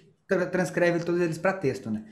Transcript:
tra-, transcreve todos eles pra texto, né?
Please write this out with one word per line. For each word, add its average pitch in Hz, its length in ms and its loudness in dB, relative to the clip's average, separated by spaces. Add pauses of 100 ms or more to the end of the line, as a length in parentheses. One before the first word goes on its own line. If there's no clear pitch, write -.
(280)
tra-, 180 200 2
transcreve 175 580 2
todos 175 160 0
eles 165 160 0
pra 190 160 2
texto, 127 360 -2
né? 107 220 -4